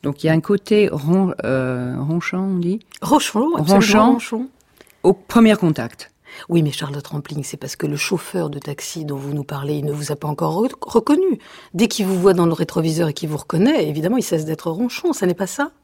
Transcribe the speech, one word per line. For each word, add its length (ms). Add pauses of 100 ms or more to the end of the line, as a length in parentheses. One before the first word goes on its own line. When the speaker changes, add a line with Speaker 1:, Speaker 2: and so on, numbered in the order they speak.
Speaker 1:
Donc 200
il 40
y 20
a 40
un 80
côté 500
ron-, 420 (100)
euh, 560
ronchant, 460
on 120
dit ? 220 (220)
Speaker 2:
Ronchon, 560
absolument 180
Speaker 1:
Ronchant 380
Speaker 2:
ronchon. 360 (540)
Speaker 1:
au 100
premier 420
contact. 560 (380)
Speaker 2:
Oui, 140
mais 100
Charlotte 340
Rampling, 380
c'est 100
parce 220
que 100
le 80
chauffeur 540
de 100
taxi 460
dont 100
vous 180
nous 120
parlez, 300
il 100
ne 80
vous 180
a 60
pas 100
encore 380
re-, 160
reconnu. 580 (340)
Dès 140
qu'il 180
vous 140
voit 140
dans 120
le 60
rétroviseur 560
et 60
qu'il 160
vous 80
reconnaît, 500
évidemment, 300
il 60
cesse 200
d'être 260
ronchon, 440
ça 140
n'est 60
pas 140
ça ? 240 (120)